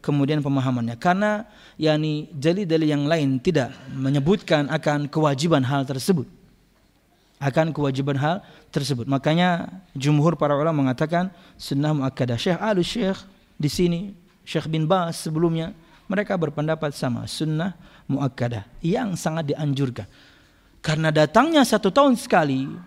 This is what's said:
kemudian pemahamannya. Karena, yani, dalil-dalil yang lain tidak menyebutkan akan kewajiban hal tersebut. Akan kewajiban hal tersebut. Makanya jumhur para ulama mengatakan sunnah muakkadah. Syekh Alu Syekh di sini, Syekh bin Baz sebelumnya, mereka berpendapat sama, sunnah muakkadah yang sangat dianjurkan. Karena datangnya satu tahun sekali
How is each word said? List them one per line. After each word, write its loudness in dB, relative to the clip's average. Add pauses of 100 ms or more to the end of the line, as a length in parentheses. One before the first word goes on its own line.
kemudian 2
pemahamannya. 0
Karena, 0 (320)
yani, 0
dalil-dalil 0
yang 0
lain 2
tidak 0 (180)
menyebutkan 0
akan -2
kewajiban 2
hal 0
tersebut. 0 (1120)
Akan 0
kewajiban -2
hal -2 (260)
tersebut. -4
Makanya 0 (140)
jumhur 4
para 0
ulama 0
mengatakan -2 (240)
sunnah -2
muakkadah. -2
Syekh 0
Alu 0
Syekh -2 (380)
di -2
sini, 0 (440)
Syekh -6
bin -2
Baz 0
sebelumnya, -2 (400)
mereka -2
berpendapat -2
sama, -4
sunnah -4 (380)
muakkadah -4 (160)
yang -2
sangat -4
dianjurkan. -2 (800)
Karena 0
datangnya 4
satu 2
tahun 4
sekali 2 (200)